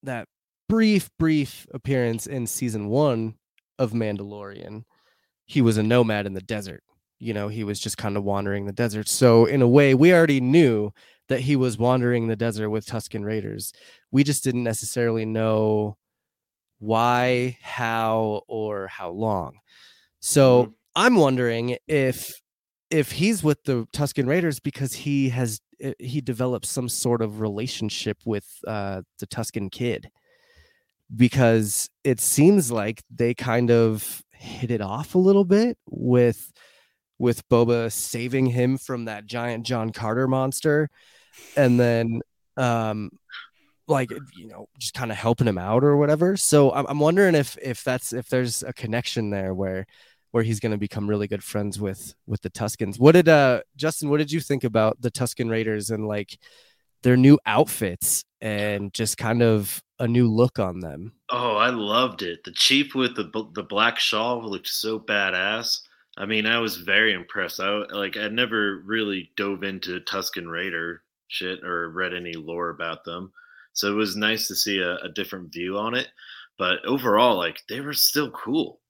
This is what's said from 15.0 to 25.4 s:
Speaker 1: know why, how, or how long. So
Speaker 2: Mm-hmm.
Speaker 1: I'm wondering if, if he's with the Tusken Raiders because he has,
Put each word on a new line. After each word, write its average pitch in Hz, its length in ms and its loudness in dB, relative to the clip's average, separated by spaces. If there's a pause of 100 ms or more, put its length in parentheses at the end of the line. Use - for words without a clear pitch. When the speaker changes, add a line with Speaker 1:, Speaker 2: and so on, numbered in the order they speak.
Speaker 1:
know 107 720 0 (800)
why, 123 840 0
how, 113 880 -2
or 107 400 -8
how 95 240 -12
long. 95 480 -4 (600)
So 127 440 6
Speaker 2:
Mm-hmm. 110 80 -4 (260)
Speaker 1:
I'm 233 200 4
wondering 123 600 2 (100)
if, 135 520 -2 (500)
if 156 220 0
he's 190 320 0
with 151 220 0
the 123 280 -2
Tusken 139 340 -2
Raiders 160 320 0
because 139 340 -6
he 139 360 0
has, 120 300 -4 (220)